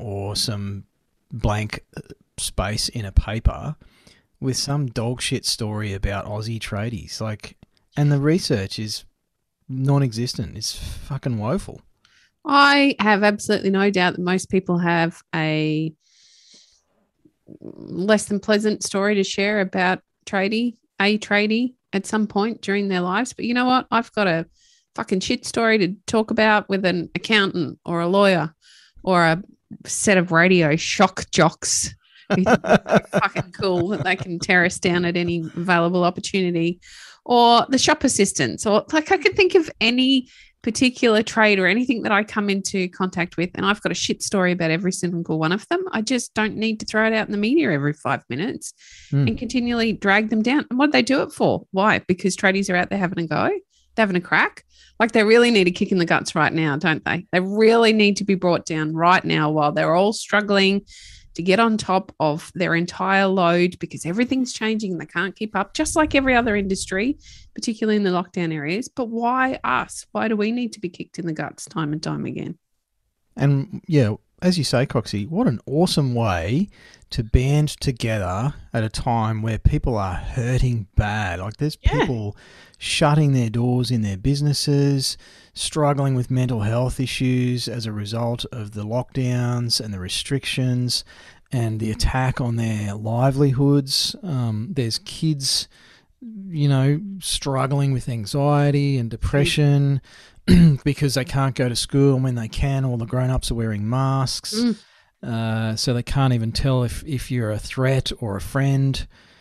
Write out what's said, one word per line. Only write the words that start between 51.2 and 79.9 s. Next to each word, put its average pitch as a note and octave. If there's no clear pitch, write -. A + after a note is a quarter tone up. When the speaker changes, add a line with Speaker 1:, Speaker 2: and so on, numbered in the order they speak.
Speaker 2:
it D4+
for? C#3
Why? F#3+
Because F#3
tradies G3
are F3+
out F3+
there G3
having F3
a -
go? E3
They're A3+
having G3
a F3+
crack? B3+
Like, A3
they A3+
really A#3+
need G3
a F3
kick F#3+
in F#3+
the E3+
guts E3
right D3+
now, D#3
don't D#3
they? D#3+
They F3
really A3
need G3+
to G3
be G3
brought F3+
down D#3
right E3+
now D#3
while D3+
they're D#3
all G3
struggling G3+
to E3+
get F#3+
on A3+
top F#3
of D3+
their E3+
entire F#3+
load F3
because -
everything's B3
changing A3
and E3
they D3+
can't F3+
keep G#3+
up, G3
just D#4
like D4+
every C4
other A#3
industry, G3
particularly A3
in G#3
the F#3+
lockdown F3+
areas. D#3
But A#3
why B3+
us? -
Why G#3+
do A3
we G#3
need A#3+
to -
be F3+
kicked -
in E3
the D#3+
guts -
time D3+
and D#3
time D3
again? -
Speaker 1:
And, C#3
yeah, B2
as F3+
you C#3
say, B2+
Coxie, G#2+
what G3
an A#2
awesome D3
way A2
to -
band C#3
together A2
at A2+
a A2
time A2
where A2
people C#3+